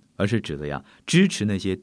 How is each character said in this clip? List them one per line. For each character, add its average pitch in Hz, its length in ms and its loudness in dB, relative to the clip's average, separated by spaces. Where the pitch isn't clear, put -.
而 101 100 0
是 107 140 0
指 73 180 -6
责 73 80 -8
呀， 71 180 -8
支 185 220 6
持 - 160 -4
那 104 120 0
些 92 260 -4